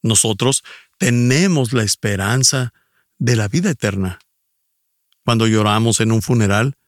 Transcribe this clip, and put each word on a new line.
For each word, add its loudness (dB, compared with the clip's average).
Nosotros 0
tenemos 2
la 0
esperanza -2
de 0
la 0
vida -2
eterna. -4
Cuando 2
lloramos 2
en 0
un 0
funeral 0